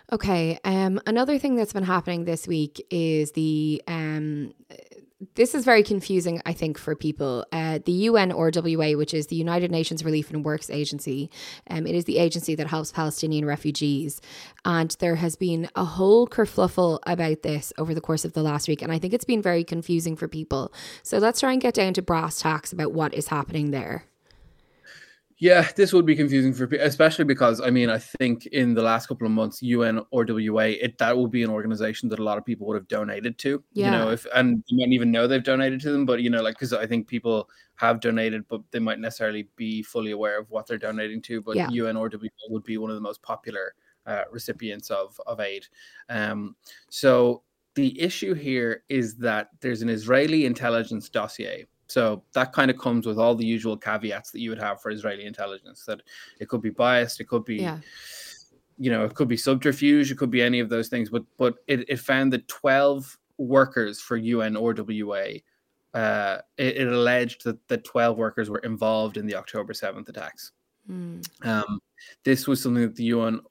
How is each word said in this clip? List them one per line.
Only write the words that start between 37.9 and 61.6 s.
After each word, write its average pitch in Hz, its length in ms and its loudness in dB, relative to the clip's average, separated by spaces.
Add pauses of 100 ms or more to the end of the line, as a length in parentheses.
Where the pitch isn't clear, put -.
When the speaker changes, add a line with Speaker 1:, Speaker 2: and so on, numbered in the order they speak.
Speaker 2:
donated, 113 480 -2
but 110 140 -8 (100)
they 123 80 -4
might 110 200 -2
necessarily 107 580 -6
be 110 260 -6
fully 110 280 -6
aware 104 280 -4
of 107 120 -10
what 110 160 -6
they're 117 100 -6
donating 110 460 -6
to, 113 180 -8
but 107 160 -4
Speaker 1:
Yeah. 95 120 -2
Speaker 2:
U 120 180 -2
N 110 100 -4
or 113 100 -4
W 107 220 -10
A - 240 -18
would 107 100 -6
be 110 140 -8
one 110 120 -6
of 110 60 -8
the 107 60 -10
most 104 200 -10
popular, 104 540 -10 (300)
uh, 104 260 -4
recipients 110 580 -10
of, 98 380 -6
of 110 140 -6
aid. 98 260 -8 (400)
Um, 104 480 -6 (340)
so 123 540 4 (300)
the 135 260 0
issue 185 360 -2
here 127 520 -4
is 117 300 -2
that 110 320 -2 (100)
there's 120 220 -4
an 117 80 -2
Israeli 131 560 2
intelligence 117 640 -2
dossier. 104 560 -8 (220)
So 110 360 0 (100)
that 127 180 0
kind 135 200 2
of 127 80 -4
comes 120 260 -2
with 110 140 -2
all 117 160 6
the 113 100 -2
usual 110 320 -2
caveats 107 540 -6
that - 80 -10
you 117 100 -6
would 110 80 -8
have 104 240 -6
for 110 80 -8
Israeli 104 360 -8
intelligence, 98 600 -12
that 107 160 -10 (380)
it 107 100 -12
could 117 120 -2
be 107 100 -4
biased, 120 480 2
it 110 60 -12
could 117 200 -2
be, 110 120 -6
Speaker 1:
Yeah. 160 220 -4 (1000)
Speaker 2:
you 131 100 -2
know, 113 160 2
it 107 80 -4
could 143 140 0
be 117 100 0
subterfuge, 139 760 4
it 135 60 -8
could 127 140 0
be 123 100 2
any 123 180 4
of 113 100 -2
those 113 180 -2
things. 113 240 -4
But, 113 140 -4 (120)
but 123 200 0 (100)